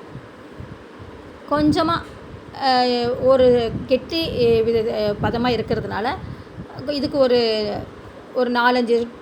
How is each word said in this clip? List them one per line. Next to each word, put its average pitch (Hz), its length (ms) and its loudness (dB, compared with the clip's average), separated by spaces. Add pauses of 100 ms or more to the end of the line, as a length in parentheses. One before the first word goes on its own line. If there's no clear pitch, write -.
(1500)
கொஞ்சமா, 311 460 2 (680)
அ, 262 100 4 (580)
ஒரு 247 400 6 (160)
கெட்டி, 262 340 0 (240)
அ, 226 200 4
வித, 233 120 2 (200)
அ, 208 260 0
பதமா 233 320 0
இருக்கிறதுனால 202 600 -4 (840)
இதுக்கு 302 260 -2
ஒரு, 240 140 4 (1000)
ஒரு 247 120 0
நாலஞ்சு 240 560 4 (140)